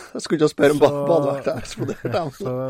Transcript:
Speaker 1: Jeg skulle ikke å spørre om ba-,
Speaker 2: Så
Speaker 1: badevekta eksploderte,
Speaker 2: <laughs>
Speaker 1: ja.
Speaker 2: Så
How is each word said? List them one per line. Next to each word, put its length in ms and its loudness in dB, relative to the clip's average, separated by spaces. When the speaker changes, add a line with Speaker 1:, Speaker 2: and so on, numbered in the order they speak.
Speaker 1:
Jeg 80 -8
skulle 180 -2
ikke 100 4
å 20 0
spørre 200 4
om 80 0
ba-, 100 8
Speaker 2:
Så 180 -2
Speaker 1:
badevekta 540 0
eksploderte, 520 -8
Speaker 2:
<laughs> 60 0
Speaker 1:
ja. 100 -4
Speaker 2:
Så 220 -8